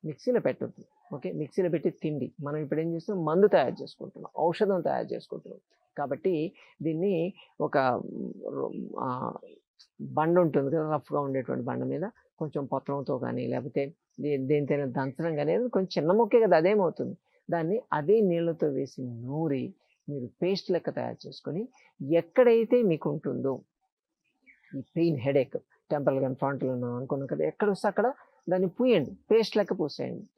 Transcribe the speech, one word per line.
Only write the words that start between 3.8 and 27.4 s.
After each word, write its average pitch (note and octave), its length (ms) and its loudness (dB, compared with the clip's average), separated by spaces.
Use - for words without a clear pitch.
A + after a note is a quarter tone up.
చేసుకుంటున్నాం, - 640 -8
ఔషధం F#3 360 2
తయారు - 340 -2
చేసుకుంటున్నాం. - 460 -12
కాబట్టి D3+ 540 -2
దీన్ని E3 500 0
ఒక, D3 180 0
ఆ, B2+ 360 -4
బండ D3+ 380 2
ఉంటుంది D3 380 2
కదా, D#3 180 0
రఫ్గా D3 260 -2
ఉండేటువంటి C3 440 -4
బండ B2+ 200 -4
మీద C3+ 180 -4
కొంచెం D3+ 260 -4
పత్రంతో C#3 540 -4
కానీ B2+ 280 -4
లేకపోతే B2+ 480 -4
దే-, C#3 260 -2
దేనితోనైనా C#3+ 580 0
దంచడం D#3+ 320 -4
కానీ, D3 160 0
ఏదో A#3+ 160 0
కొంచెం F#3+ 200 0
చిన్న D#3+ 140 2
మొక్కే A3+ 280 4
కదా, F#3 160 6
అదేమవుతుంది, E3 640 2
దాన్ని E3+ 240 0
అదే D#3 180 4
నీళ్ళతో E3+ 360 0
వేసి C3+ 260 -6
నూరి C#3 380 -2
మీరు C3+ 160 -6
పేస్ట్ F3+ 320 -2
లెక్క - 240 -2
తయారు A#2+ 260 -6
చేసుకొని, D3 380 -8
ఎక్కడైతే A3+ 560 4
మీకు D#3 240 0
ఉంటుందో C3+ 380 -2
ఈ - 20 -8
పెయిన్, E3 300 2
హెడేక్, C#3 300 2
టెంపరల్ C#3 320 2
కానీ C3 180 -2
ఫ్రంటల్ C#3 280 0
అనుకున్నాం C3+ 340 -4
కదా, D3 100 -2